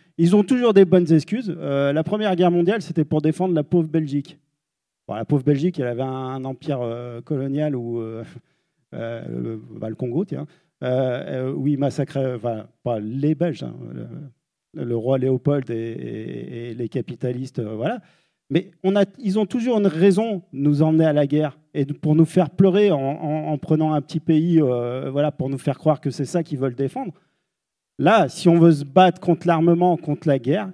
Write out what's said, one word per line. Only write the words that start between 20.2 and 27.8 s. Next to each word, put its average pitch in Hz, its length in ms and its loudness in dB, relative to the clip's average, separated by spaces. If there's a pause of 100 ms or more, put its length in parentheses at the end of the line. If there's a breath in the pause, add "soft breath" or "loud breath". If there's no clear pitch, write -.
de 135 80 -8
nous 147 220 2
emmener 160 240 4
à 156 80 2
la 147 120 2
guerre 147 320 -2 (160)
et 147 120 -2
de, 139 80 -6
pour 151 220 0
nous 160 100 6
faire 170 240 2
pleurer 196 420 4
en, 147 80 2
en, 151 480 -4
en 156 100 -2
prenant 156 360 0
un 147 80 0
petit 156 180 -6
pays, 160 420 4
euh, 123 480 -2
voilà, 147 220 0
pour 135 180 -6
nous 139 80 -4
faire 131 200 -4
croire 156 240 0
que 151 80 -4
c'est 135 160 -4
ça 170 180 -2
qu'ils 143 160 -8
veulent 127 160 -2
défendre. 139 380 -6 (840)